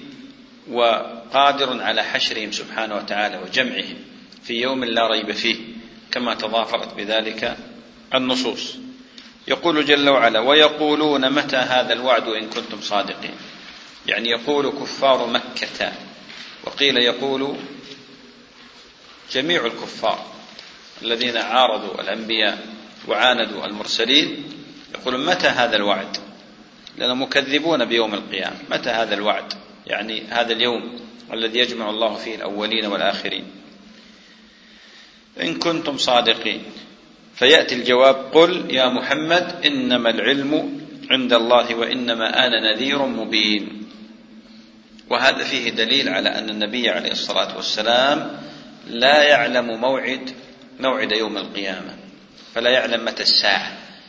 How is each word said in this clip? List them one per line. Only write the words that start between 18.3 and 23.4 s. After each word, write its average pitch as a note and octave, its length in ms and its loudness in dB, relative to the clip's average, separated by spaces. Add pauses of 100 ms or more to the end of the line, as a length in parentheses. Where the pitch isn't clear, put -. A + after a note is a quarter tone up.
جميع C#3+ 340 0
الكفار A2+ 600 -4 (760)
الذين A#2 360 -2
عارضوا G#2+ 640 0
الأنبياء G#2+ 640 -2 (400)
وعاندوا A2 580 0